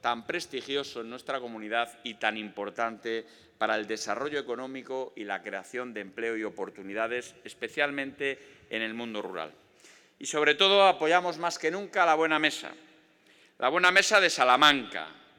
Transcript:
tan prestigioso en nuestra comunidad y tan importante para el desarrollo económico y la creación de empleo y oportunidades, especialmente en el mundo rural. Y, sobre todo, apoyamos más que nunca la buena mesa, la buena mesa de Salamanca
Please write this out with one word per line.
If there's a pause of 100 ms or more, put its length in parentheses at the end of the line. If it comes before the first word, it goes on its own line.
tan
prestigioso
en
nuestra
comunidad
y
tan
importante (320)
para
el
desarrollo
económico
y
la
creación
de
empleo
y
oportunidades, (100)
especialmente (300)
en
el
mundo
rural. (680)
Y,
sobre
todo,
apoyamos
más
que
nunca
la
buena
mesa, (840)
la
buena
mesa
de
Salamanca (300)